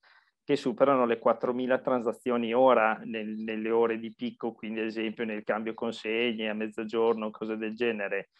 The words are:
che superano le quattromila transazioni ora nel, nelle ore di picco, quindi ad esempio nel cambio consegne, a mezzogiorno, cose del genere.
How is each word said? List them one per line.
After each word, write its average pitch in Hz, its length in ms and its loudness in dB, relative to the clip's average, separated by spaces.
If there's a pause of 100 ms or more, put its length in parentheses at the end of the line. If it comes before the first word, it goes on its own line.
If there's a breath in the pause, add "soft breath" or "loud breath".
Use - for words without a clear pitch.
(500)
che 143 60 4
superano 131 500 4
le 117 140 2
quattromila 123 580 2
transazioni 117 800 0
ora 117 480 6
nel, 107 320 -8
nelle 110 340 -4
ore 113 300 2
di 113 160 -10
picco, 117 360 -6
quindi 110 280 -8
ad 113 80 -2
esempio 110 360 -4
nel 107 200 -6
cambio 113 320 -4
consegne, 113 720 -2
a 107 60 -4
mezzogiorno, 110 720 0
cose 110 260 -6
del 110 200 -6
genere. 104 540 -2 (100)